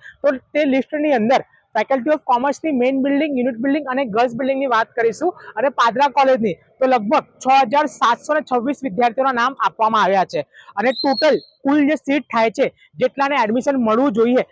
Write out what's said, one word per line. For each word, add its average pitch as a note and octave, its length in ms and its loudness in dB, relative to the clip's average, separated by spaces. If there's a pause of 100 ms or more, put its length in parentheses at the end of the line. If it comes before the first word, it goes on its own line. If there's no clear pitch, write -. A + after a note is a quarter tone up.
(220)
તો C#4 60 2 (260)
તે D4+ 200 2
લિસ્ટની D4 440 0
અંદર A3+ 220 2 (380)
Faculty C4+ 360 0
of D4+ 60 -2 (120)
કોમર્સની C#4 500 -2
મેઇન C4+ 240 0
બિલ્ડિંગ, C#4+ 340 0
યુનિટ A#3+ 240 -2
બિલ્ડિંગ C#4 300 -2
અને C4+ 80 -2 (120)
ગર્લ્સ A#3 280 0
બિલ્ડિંગની C4+ 340 -2
વાત A3+ 240 -2
કરીશું A#3 320 -2 (300)
અને C#4 60 2 (120)
પાદરા B3 300 2 (100)
કોલેજની B3 340 2 (240)
તો C4 140 2
લગભગ A#3+ 320 0 (220)
છ C4 280 4
હજાર D4 120 2 (100)
સાતસો B3 420 0
ને D4 140 -6
છવ્વીસ B3+ 340 -2
વિદ્યાર્થીઓના A#3+ 540 -2
નામ C4 260 -2
આપવામાં G#3+ 400 0
આવ્યા F#3 300 0
છે D3 100 -6 (320)
અને A#3+ 220 0
ટોટલ C#4 360 2 (300)
કુલ D4 240 2
જે D#4 160 -2
સીટ C#4 260 -2
થાય A3+ 280 0
છે A3+ 120 0 (300)
જેટલાને C#4 400 -2
એડમિશન B3 460 -2
મળવું A3+ 300 2
જોઈએ A#3+ 340 2